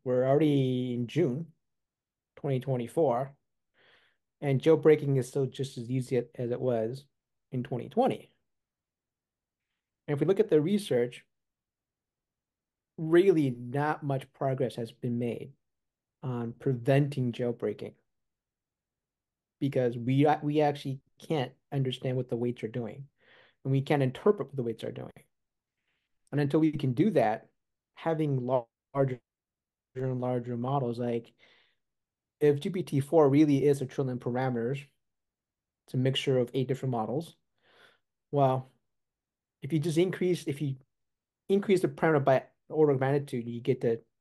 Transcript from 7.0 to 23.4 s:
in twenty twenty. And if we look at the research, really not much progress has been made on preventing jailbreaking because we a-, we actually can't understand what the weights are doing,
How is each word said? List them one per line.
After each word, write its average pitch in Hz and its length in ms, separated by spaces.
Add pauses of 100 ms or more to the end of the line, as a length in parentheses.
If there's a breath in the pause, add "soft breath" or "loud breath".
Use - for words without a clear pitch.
in 127 100
twenty - 260
twenty. 220 420 (1800)
And 147 80
if 139 60
we 156 60
look 190 140
at 147 100
the 151 100
research, 143 640 (1700)
really 160 600
not 139 440
much 135 320
progress 131 420
has 117 160
been 120 260
made 120 340 (680)
on 120 360
preventing 135 720
jailbreaking 117 640 (1700)
because 127 360
we 131 280
a-, 147 180
we 147 180
actually 143 380 (220)
can't 147 320 (200)
understand 131 440
what 127 120
the 120 80
weights 120 260
are 113 60
doing, 120 360 (600 soft breath)